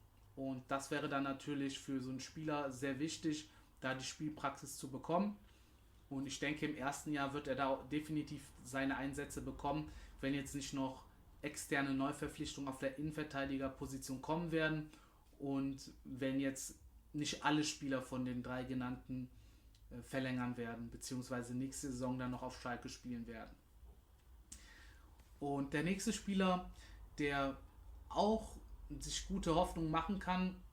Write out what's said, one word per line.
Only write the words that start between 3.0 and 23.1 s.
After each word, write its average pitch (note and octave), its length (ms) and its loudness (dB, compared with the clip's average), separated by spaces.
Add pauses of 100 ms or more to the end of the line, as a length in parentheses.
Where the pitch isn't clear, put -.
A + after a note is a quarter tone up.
da C3 140 2
die C3 80 -4
Spielpraxis - 720 -4
zu C3 140 -6
bekommen. F3 460 4 (720)
Und C3+ 160 0
ich C3+ 140 -4
denke, D3+ 260 2
im D3 100 0
ersten C#3 360 -2
Jahr C#3 220 2
wird D3 140 -2
er C3 80 2
da C3+ 240 4 (120)
definitiv D3 500 -2 (220)
seine C3+ 340 2
Einsätze C#3 440 -2
bekommen, C#3+ 500 -2 (300)
wenn C#3 120 2
jetzt C#3 220 -2
nicht C#3 180 -4
noch C3+ 300 -2 (380)
externe C#3+ 520 2
Neuverpflichtungen C#3 760 0
auf C3 120 -4
der C3+ 180 0
Innenverteidigerposition C3+ 1200 -2
kommen E3 300 0
werden D#3 380 4 (480)
und C#3 400 0 (260)
wenn C3+ 360 0
jetzt C3+ 360 0 (380)
nicht D3 320 0
alle D3+ 180 8
Spieler C3+ 380 0
von B2+ 240 -2
den B2 180 0
drei B2+ 200 -2
genannten, B2+ 680 -2 (640)
äh, A#2+ 100 -8
verlängern B2+ 560 0
werden, A#2 320 -4
beziehungsweise B2 680 -4
nächste C3+ 360 -2
Saison B2+ 280 0
dann B2+ 120 0
noch B2+ 120 -4
auf B2+ 160 -6
Schalke B2 300 -4
spielen A#2+ 360 -6